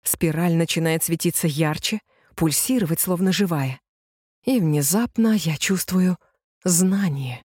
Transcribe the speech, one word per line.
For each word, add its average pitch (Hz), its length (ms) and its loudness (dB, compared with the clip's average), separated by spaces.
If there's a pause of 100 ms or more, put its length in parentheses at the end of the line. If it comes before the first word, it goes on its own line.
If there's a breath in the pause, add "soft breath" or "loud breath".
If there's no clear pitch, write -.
Спираль 170 500 0
начинает 165 480 0
светиться 165 460 -2
ярче, 156 520 -2 (360 soft breath)
пульсировать, 165 640 0
словно 185 320 0
живая. 156 480 -2 (640)
И 247 160 2
внезапно 185 720 2
я 156 220 0
чувствую 185 600 0 (460)
знание. 175 840 0